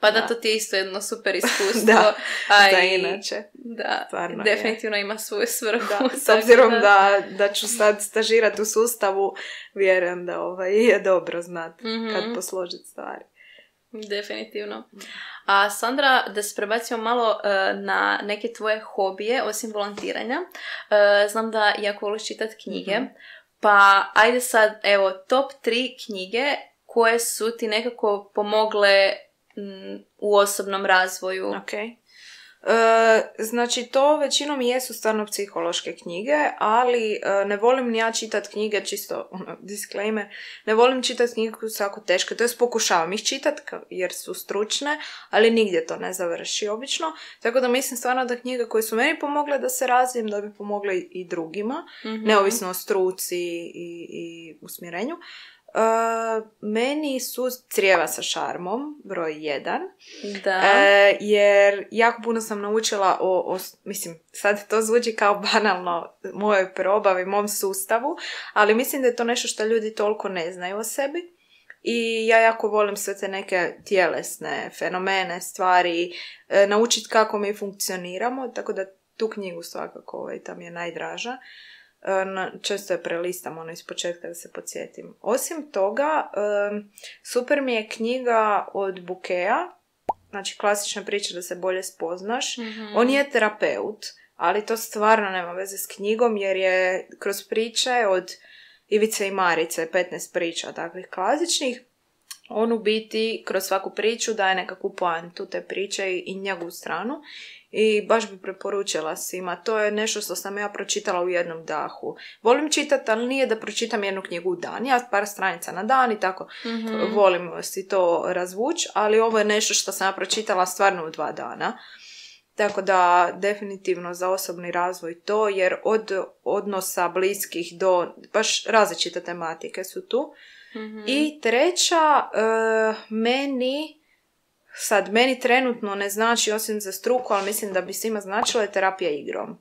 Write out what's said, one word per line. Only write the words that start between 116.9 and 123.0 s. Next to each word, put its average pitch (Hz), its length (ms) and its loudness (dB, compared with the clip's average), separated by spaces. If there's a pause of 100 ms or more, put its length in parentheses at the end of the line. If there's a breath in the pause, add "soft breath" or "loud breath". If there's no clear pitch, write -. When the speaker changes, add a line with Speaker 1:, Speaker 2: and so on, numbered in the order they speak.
Speaker 2:
volim 185 360 4 (120)
si 190 260 -8
to 175 380 2
razvuć, 185 680 -2
ali 214 260 4
ovo 226 180 2
je 208 60 4
nešto 208 300 0
što - 180 -2
sam 190 160 -2
ja 190 40 -2
pročitala 190 540 0
stvarno 190 400 0
u 160 40 -10
dva 156 220 -6
dana. 151 460 -6 (760 loud breath)
Tako 202 280 0
da 180 540 6